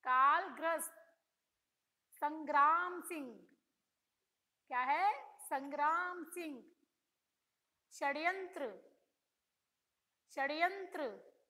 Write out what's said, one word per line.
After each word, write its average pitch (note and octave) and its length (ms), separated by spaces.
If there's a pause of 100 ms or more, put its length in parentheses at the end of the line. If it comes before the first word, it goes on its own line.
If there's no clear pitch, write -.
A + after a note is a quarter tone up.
कालग्रस्त। D#4 920 (1200)
संग्राम D#4 800
सिंह, C#4+ 300 (1400)
क्या B3 120
है? D4+ 260 (380)
संग्राम D4+ 880
सिंह। D#4 300 (1300)
षड्यंत्र, D#4+ 800 (1700)
षड्यंत्र। D#4+ 720 (400)